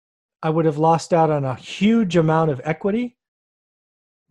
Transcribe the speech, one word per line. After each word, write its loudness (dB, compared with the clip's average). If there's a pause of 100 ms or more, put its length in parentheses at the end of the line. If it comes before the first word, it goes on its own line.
(420)
I -4
would 0
have 0
lost 0
out 2
on -2
a -4
huge 0
amount 2
of -4
equity, -6 (1120)